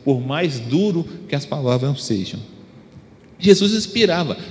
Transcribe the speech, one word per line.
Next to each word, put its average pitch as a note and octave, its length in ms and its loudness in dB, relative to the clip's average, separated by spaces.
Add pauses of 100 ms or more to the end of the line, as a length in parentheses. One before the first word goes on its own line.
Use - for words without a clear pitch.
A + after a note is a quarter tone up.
por C3+ 160 2
mais C#3 400 -2
duro E3 480 0 (200)
que - 80 -4
as C#3+ 100 -4
palavras C3+ 580 -2
sejam. F#2+ 360 -4 (960)
Jesus G3+ 360 6
inspirava, F3+ 640 0 (140)